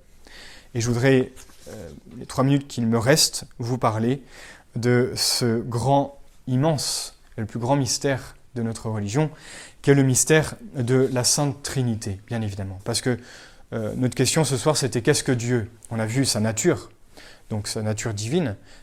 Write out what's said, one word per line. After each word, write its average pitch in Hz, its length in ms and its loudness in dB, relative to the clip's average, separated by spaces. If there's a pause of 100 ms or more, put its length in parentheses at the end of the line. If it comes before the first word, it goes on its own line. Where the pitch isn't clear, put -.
(720)
Et 120 80 -2
je 113 60 -2
voudrais, 127 440 4 (380)
euh, 87 200 -14 (280)
les 123 80 -12
trois - 180 -2
minutes 139 240 2
qu'il 117 180 -4
me 113 120 2
reste, 131 480 2 (140)
vous 123 180 -2
parler 120 440 0 (540)
de 123 400 2
ce 117 440 0
grand, 131 600 0 (280)
immense, 131 720 0 (200)
le 113 80 -4
plus 117 140 -8
grand 123 160 2
mystère 135 600 -2 (200)
de 117 60 -4
notre 113 280 -4
religion, 110 420 -2 (500)
qui 143 100 6
est 139 40 8
le 139 80 6
mystère 143 520 4 (200)
de 127 380 2
la 123 100 0
Sainte 143 400 0
Trinité, 110 640 -2
bien 117 140 -4
évidemment. 98 420 -6
Parce 113 160 -2
que, 123 180 0 (540)
euh, 113 240 -4
notre 127 200 0
question 139 280 2
ce 135 140 0
soir, 151 180 2
c'était 127 260 0
qu'est-ce 147 220 2
que 139 80 0
Dieu ? 120 400 0 (200)
On 117 80 -2
a 110 60 0
vu 120 200 0
sa - 140 0
nature, 110 500 0 (600)
donc 107 180 -4
sa 113 140 -4
nature 110 320 -2
divine, 113 420 -2 (280)